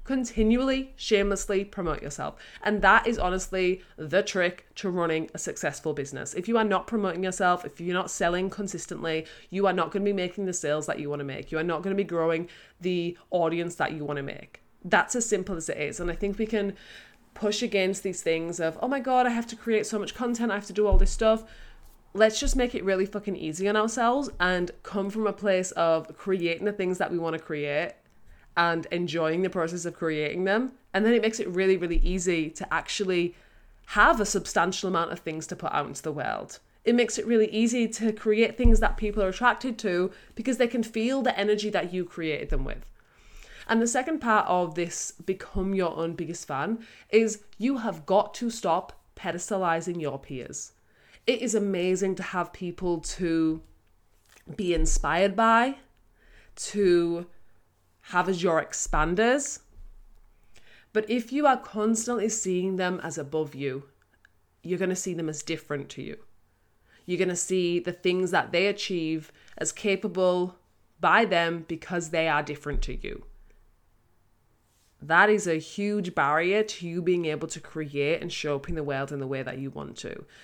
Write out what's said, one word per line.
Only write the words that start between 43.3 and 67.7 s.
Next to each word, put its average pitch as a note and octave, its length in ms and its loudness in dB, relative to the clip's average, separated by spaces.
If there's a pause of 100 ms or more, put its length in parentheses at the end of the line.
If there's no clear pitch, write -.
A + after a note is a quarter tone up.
And A3+ 160 4
the A#3 60 2
second C#4 320 -2
part A3 260 4
of F3 300 0
this - 340 -4
become F#3+ 640 -4
your F3 220 0
own E3 160 -2
biggest D#3+ 340 -8
fan E3+ 400 -4 (220)
is G#3+ 340 4 (160)
you B3+ 200 0
have E3+ 280 -6
got G3 280 2
to A#3+ 160 -4
stop - 520 -2 (140)
pedestalizing F3 840 -2
your C#3 200 -4
peers. - 520 -12 (540)
It B3 140 4
is G#3 140 -2
amazing F#3+ 600 2
to F#3+ 60 -8
have F3 300 -4
people F3 480 -4
to D#3+ 640 0 (920)
be F3+ 200 0
inspired E3 600 4
by, A3+ 440 4 (800)
to F3 680 2 (800)
have F3+ 260 0
as F3 140 0
your E3 200 4
expanders. G#3 1000 0 (1300)
But G#3+ 160 0
if A#3 240 0
you D4 140 2
are C4 100 8
constantly A3 720 0
seeing F#3 480 0
them F3+ 260 -2
as E3 140 -8
above D3 380 -4
you, C#3 300 -6 (800)
you're E3+ 160 -4
gonna F#3+ 160 0
see F#3 200 -4
them D#3+ 160 -4
as D3+ 120 -8
different D3+ 480 -6
to - 120 -12
you. - 160 -12 (880)
You're F3+ 120 -2
gonna F3+ 180 0
see F3 420 0